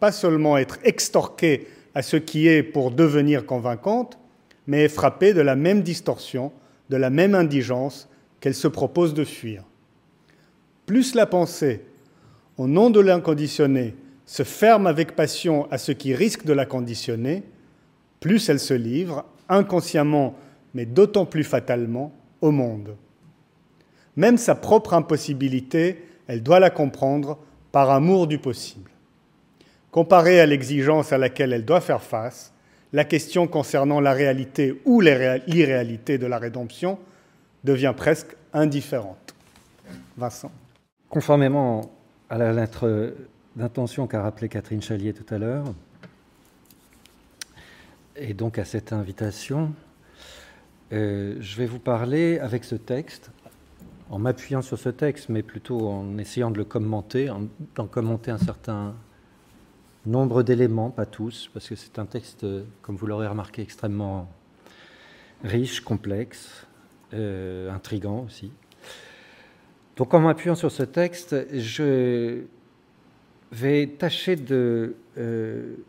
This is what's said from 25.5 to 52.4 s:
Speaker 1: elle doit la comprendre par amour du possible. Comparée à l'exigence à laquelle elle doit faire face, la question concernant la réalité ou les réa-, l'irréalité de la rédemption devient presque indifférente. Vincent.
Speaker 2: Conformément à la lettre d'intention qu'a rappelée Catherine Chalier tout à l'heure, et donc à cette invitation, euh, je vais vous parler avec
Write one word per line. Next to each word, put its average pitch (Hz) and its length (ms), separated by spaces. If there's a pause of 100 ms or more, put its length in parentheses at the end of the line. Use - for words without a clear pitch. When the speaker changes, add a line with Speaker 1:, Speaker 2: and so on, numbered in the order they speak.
Speaker 1:
elle 120 160
doit 160 160
la 185 120
comprendre 143 680 (320)
par 139 200
amour 165 360
du 151 120
possible. 110 520 (1040)
Comparée 170 480
à 160 60
l'exigence 143 640
à 135 60
laquelle 131 340
elle 117 120
doit 160 160
faire 135 220
face, - 500 (400)
la 147 120
question 165 420
concernant 147 540
la 139 140
réalité 135 680
ou 240 160
les 156 140
réa-, 127 320
l'irréalité 135 720
de 123 80
la 123 120
rédemption 123 600 (640)
devient 131 340
presque - 380 (180)
indifférente. 139 840 (800)
Vincent. 120 340 (580)
Speaker 2:
Conformément 135 840 (380)
à 113 60
la 113 160
lettre 113 640 (420)
d'intention 120 500
qu'a 110 140
rappelée 107 300
Catherine 104 320
Chalier 104 320
tout 107 200
à 107 40
l'heure, 123 260 (2500)
et 127 200
donc 113 240
à 101 80
cette - 260
invitation, 110 800 (1200)
euh, 101 480
je 98 160
vais 123 80
vous 120 140
parler 131 600
avec 123 260